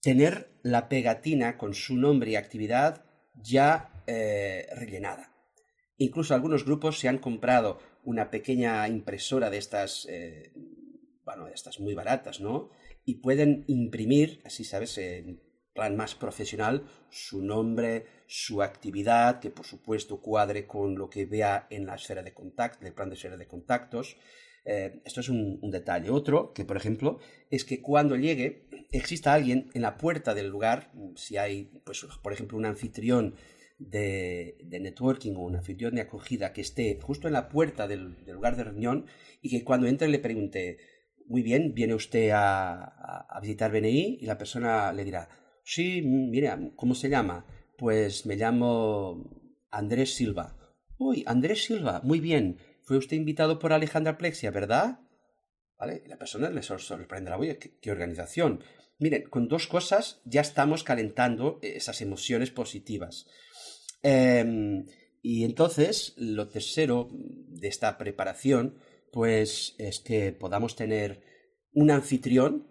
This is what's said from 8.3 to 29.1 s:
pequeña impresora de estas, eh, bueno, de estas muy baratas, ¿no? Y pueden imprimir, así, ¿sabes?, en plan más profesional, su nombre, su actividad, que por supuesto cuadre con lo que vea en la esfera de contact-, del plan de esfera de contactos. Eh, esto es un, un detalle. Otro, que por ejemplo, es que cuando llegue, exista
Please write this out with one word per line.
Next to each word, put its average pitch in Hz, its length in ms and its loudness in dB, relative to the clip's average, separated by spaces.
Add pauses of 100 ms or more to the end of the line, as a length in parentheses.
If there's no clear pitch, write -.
pequeña 113 580 0
impresora 110 600 -2
de 101 100 -4
estas, 101 520 -4
eh, 82 420 -12 (720)
bueno, 90 220 -12
de - 80 -16
estas - 240 -14
muy 101 160 -4
baratas, 101 460 -4
¿no? 110 300 -6 (340)
Y 123 160 -6
pueden 143 480 4
imprimir, 127 760 2
así, - 200 -12
¿sabes?, 104 340 -6
en 90 420 -8 (320)
plan 104 240 -2
más 107 200 -2
profesional, 110 680 -2 (260)
su - 320 -10
nombre, 113 640 0 (220)
su - 360 -4
actividad, 117 760 2
que 104 100 -8
por - 140 -16
supuesto - 560 -6
cuadre 104 460 0
con 101 300 -4
lo 98 120 -6
que 101 160 -6
vea 101 460 0
en 101 160 -8
la 98 80 -10
esfera 95 280 -10
de 92 120 -16
contact-, 117 460 -6
del 92 120 -14
plan 98 160 -8
de 95 60 -10
esfera 92 220 -14
de 90 100 -16
contactos. - 680 -6 (480)
Eh, 101 400 -4
esto - 160 -10
es 120 80 -6
un, 107 340 -2
un 104 80 -6
detalle. 87 400 -4
Otro, 143 420 2
que 101 120 -6
por 98 120 -4
ejemplo, 110 440 -2 (300)
es 131 140 -2
que - 160 -8
cuando 143 360 4
llegue, 135 520 -2 (220)
exista 147 420 0